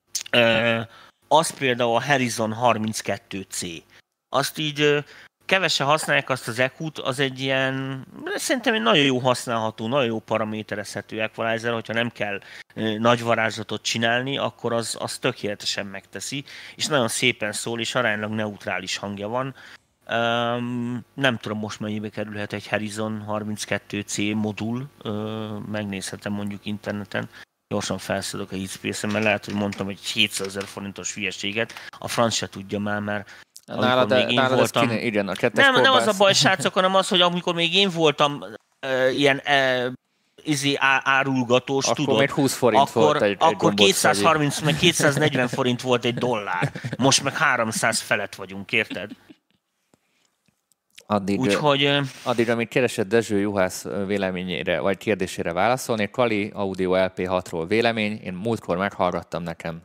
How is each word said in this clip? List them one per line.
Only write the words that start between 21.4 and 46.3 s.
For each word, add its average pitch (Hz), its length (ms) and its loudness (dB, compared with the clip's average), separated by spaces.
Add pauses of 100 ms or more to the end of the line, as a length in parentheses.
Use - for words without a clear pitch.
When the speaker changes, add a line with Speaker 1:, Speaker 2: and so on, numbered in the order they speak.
Speaker 1:
most 107 220 -8
mennyibe 107 300 -6
kerülhet 104 440 -8
egy 101 140 -8
Harrison 107 540 -4
harminckettő 104 800 -4
C - 160 -8
modul, 107 680 -2 (140)
ö, 107 460 -6 (240)
megnézhetem 101 600 -6
mondjuk 101 320 -8
interneten. 104 640 -6 (380)
Gyorsan 101 300 -4
felszedok 98 540 -6
a 98 40 -8
Headspace-en, 98 580 -6
mert 107 100 0
lehet, 104 220 0
hogy 101 80 -6
mondtam 101 340 -2
egy 98 120 -10
hétszázezer 98 640 -2
forintos 98 500 -10
hülyeséget. 104 600 -6 (240)
A - 100 -10
franc 113 260 2
se - 160 -4
tudja 98 300 -6
már, 104 200 -2
mert 104 300 -6 (360)
Speaker 2:
Nálad, 127 460 2
Speaker 1:
amikor 127 60 4
még 123 180 2
én 131 60 4
Speaker 2:
nálad 131 100 2
ez 131 60 4
Speaker 1:
voltam 120 300 4
Speaker 2:
kine-, 110 140 0
igen, 104 260 0
a 90 60 -4
kettes 123 320 4
Speaker 1:
Nem, 269 80 6
nem 262 180 6
az 262 60 6
a - 0 -
Speaker 2:
kolbász. 220 200 2
Speaker 1:
baj, 196 160 6
srácok, 190 400 2
hanem 190 220 2
az, 190 120 4
hogy 180 140 4
amikor 175 320 2
még 165 200 2
én 196 160 6
voltam, 151 540 2 (360)
ö, 131 300 2
ilyen, 139 360 4
ö, 131 440 2 (540)
izé, 143 340 0
á-, 135 260 4
árulgatós, 135 840 2
Speaker 2:
Akkor 117 120 0
Speaker 1:
tudod, 139 220 2
Speaker 2:
még 139 120 4
húsz 139 240 2
forint 127 340 4
Speaker 1:
akkor, 113 140 4
Speaker 2:
volt 147 180 4
egy, 104 100 4
egy 95 80 -4
Speaker 1:
akkor 165 160 6
Speaker 2:
gombóc 180 300 4
Speaker 1:
kétszázharminc, 156 680 4
Speaker 2:
szegi. - 120 -6
Speaker 1:
meg 156 100 2
kétszáznegyven 147 720 2
forint 123 340 0
volt 123 240 2
egy 120 100 0
dollár. 104 560 -2 (260)